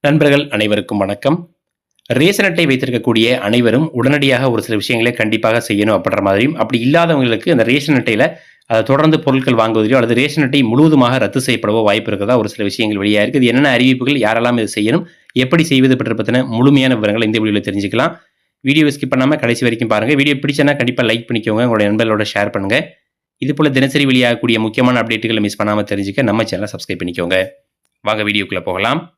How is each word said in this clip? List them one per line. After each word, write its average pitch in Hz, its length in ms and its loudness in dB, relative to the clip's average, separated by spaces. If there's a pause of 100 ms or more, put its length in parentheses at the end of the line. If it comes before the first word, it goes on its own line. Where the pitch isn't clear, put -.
நண்பர்கள் 147 440 2
அனைவருக்கும் 104 480 -2
வணக்கம். 104 520 -2 (560)
ரேஷன் 190 400 0
அட்டை 170 200 0
வைத்திருக்கக்கூடிய 123 720 0
அனைவரும் 120 540 0
உடனடியாக 131 600 0
ஒரு 110 100 -2
சில 110 140 -6
விஷயங்களை 117 420 -2
கண்டிப்பாக 110 560 0
செய்யணும் 104 240 2
அப்படின்ற 95 240 -2
மாதிரியும், 101 340 0
அப்படி 113 340 -2
இல்லாதவங்களுக்கு 147 640 0
அந்த 120 120 2
ரேஷன் 143 320 0
அட்டையில, 120 360 0 (340)
அதை 113 180 0
தொடர்ந்து 151 360 2
பொருட்கள் 135 340 0
வாங்குவதிலோ 110 400 0
அல்லது 117 200 2
ரேஷன் 143 300 0
அட்டை 135 200 2
முழுவதுமாக 131 540 4
ரத்து 113 280 -2
செய்யப்படவோ 113 380 0
வாய்ப்பு 107 280 0
இருக்கிறதா 101 260 0
ஒரு 104 120 -2
சில - 140 -8
விஷயங்கள் 104 440 -2
வெளியா 104 140 2
இருக்கு. 107 160 0
இது 127 80 2
என்னென்ன 131 240 2
அறிவிப்புகள், 127 460 2
யாரெல்லாம் 117 440 0
இதை 107 80 -2 (100)
செய்யணும், 113 260 0 (300)
எப்படி 131 300 2
செய்வது 131 340 4
பற்றி 123 160 -4
பத்தின 117 340 -2
முழுமையான 131 460 4
விவரங்களை 107 340 0
இந்த 107 120 0
வீடியோல 104 240 0
தெரிஞ்சுக்கலாம். 104 520 -2 (460)
வீடியோவை 147 320 2
ஸ்கிப் 135 220 -6
பண்ணாம 139 240 2
கடைசி 117 240 -2
வரைக்கும் 117 240 0
பாருங்க. 110 280 0
வீடியோ 139 200 0
பிடிச்சனா 139 400 0
கண்டிப்பா 127 280 -2
லைக் 117 280 0
பண்ணிக்கோங்க, 113 360 -2
உங்களுடைய 107 240 0
நண்பர்களோட 107 340 0 (120)
ஷேர் 101 120 -2
பண்ணுங்க. 104 400 -4 (480)
இது 135 160 -6
போல 147 160 0
தினசரி 135 360 0
வெளியாகக்கூடிய 120 520 2
முக்கியமான 120 440 0
அப்டேட்டுகளை 113 380 -2
மிஸ் 104 240 -4
பண்ணாம 107 280 0
தெரிஞ்சுக்க 101 320 -4
நம்ம 110 200 0
சேனலை 104 320 -6
சப்ஸ்கிரைப் 85 280 -10
பண்ணிக்கோங்க. 90 400 -2 (580)
வாங்க 107 220 -4
வீடியோக்குள்ள 101 360 -2
போகலாம். 107 580 -4